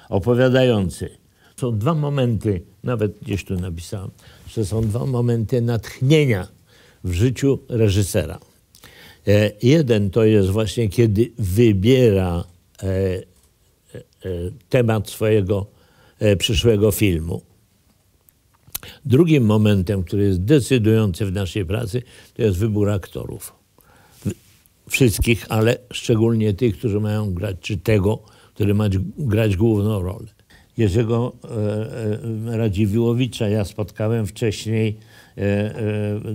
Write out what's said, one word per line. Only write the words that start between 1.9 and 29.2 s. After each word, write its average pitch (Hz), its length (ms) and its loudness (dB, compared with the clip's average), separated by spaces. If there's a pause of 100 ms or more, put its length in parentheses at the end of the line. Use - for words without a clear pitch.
momenty, 120 680 -2 (220)
nawet 107 380 -2
gdzieś 104 220 -6
tu 98 100 -6
napisałem, 92 560 -8 (380)
że 113 160 -6
są 113 160 -4
dwa 113 260 -2
momenty 120 540 0
natchnienia 120 880 0 (560)
w 92 80 -2
życiu 127 460 2 (100)
reżysera. 98 680 0 (920)
E, 104 220 4 (120)
jeden 120 480 4
to 110 140 2
jest 104 240 4
właśnie, 107 400 -2
kiedy 113 500 2
wybiera, 98 1040 2 (380)
e, 98 40 -6
e, 95 320 -2 (760)
e, - 80 -16 (680)
temat 110 420 0
swojego, 104 560 0 (520)
e, 104 180 2
przyszłego 107 560 2
filmu. 85 500 -2 (1600)
Drugim 139 400 4
momentem, 104 600 2
który 101 200 -2
jest 95 200 0
decydujący 110 840 2
w 95 60 -4
naszej 98 320 -4
pracy, 110 380 -6 (320)
to - 80 -4
jest 101 160 2
wybór 104 320 0
aktorów. - 600 -8 (760)
W-, - 80 -4 (560)
wszystkich, - 580 2
ale 110 300 0 (140)
szczególnie 110 640 0
tych, 104 240 -2
którzy 104 220 -2
mają 107 340 -4
grać, 95 260 -6
czy 107 160 -6
tego, 104 420 0 (360)
który 101 200 0
ma 107 140 0 (300)
grać 110 380 0